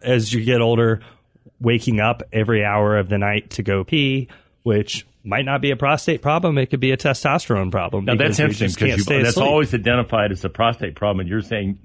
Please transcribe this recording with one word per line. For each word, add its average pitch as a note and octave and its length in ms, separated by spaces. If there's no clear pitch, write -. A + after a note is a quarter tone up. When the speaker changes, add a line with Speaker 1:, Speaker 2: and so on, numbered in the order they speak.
Speaker 1:
as A#2 300
you A#2 100
get A#2+ 200
older, A2+ 400
waking A#2 400
up A#2 220
every A2 320
hour G#2 320
of G2 140
the G#2 80
night G2+ 320
to - 120
go F#2+ 220
pee, C3+ 440
which G#2 440
might A2+ 220
not C3+ 160
be C#3 100
a C3 60
prostate C#3+ 460
problem. D#3+ 340
It C3 140
could C3 100
be C3 120
a C3 40
testosterone B2+ 720
problem G2 360
Speaker 2:
Now, B2 80
that's C#3 240
Speaker 1:
because - 0
we D3+ 60
Speaker 2:
interesting A2+ 240
Speaker 1:
just F2 100
can't - 120
Speaker 2:
'cause G2 60
you've, G2 80
Speaker 1:
stay C#3+ 140
Speaker 2:
that's B2 180
Speaker 1:
asleep. C3+ 120
Speaker 2:
always D3 260
identified A2 580
as F#2 140
a - 20
prostate A2+ 460
problem, G#2 260
and F2+ 80
you're G#2 140
saying G2+ 420